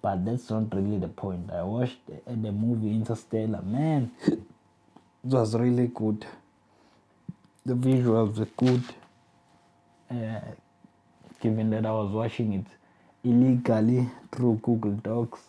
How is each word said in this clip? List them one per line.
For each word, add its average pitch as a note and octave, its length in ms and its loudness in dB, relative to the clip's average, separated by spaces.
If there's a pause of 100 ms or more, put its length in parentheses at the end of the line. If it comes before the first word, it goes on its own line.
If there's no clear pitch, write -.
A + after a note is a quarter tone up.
But F#2+ 220 0
that's A#2+ 260 -4
not A2 220 -2
really G2 260 -2
the F#2 80 -4
point. F2+ 440 -8
I F2 120 -6
watched A#2+ 420 -4
the, - 260 -16
the A2 200 -4
movie G#2+ 400 -2
Interstellar. A2 720 -4
Man, C3+ 560 0
<laughs> - 80 0
it - 120 0 (840)
was A#2+ 320 2
really B2 320 2
good. A2 400 -2 (1400)
The B2+ 80 -2
visuals B2 640 4
were A2 80 0 (100)
good. B2+ 280 4 (1300)
Uh, A2 300 -6 (1000)
given A2 300 2
that A2 160 0
I A2 60 0
was G#2+ 200 0
watching A2 420 -2
it F#2+ 120 -4 (580)
illegally B2 880 4 (220)
through A#2+ 300 2
Google A2+ 300 0
Docs. A2+ 580 -4